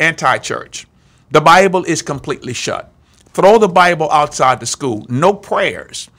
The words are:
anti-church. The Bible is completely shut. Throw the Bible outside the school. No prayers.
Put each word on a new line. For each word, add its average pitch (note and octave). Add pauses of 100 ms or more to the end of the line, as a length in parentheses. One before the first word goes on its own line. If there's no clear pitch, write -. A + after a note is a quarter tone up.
anti-church. - (420)
The D3+
Bible F3+
is D#3+
completely C3+
shut. - (420)
Throw F#3+
the G#3+
Bible F3
outside D3
the A#2+
school. A2+
No D3
prayers. -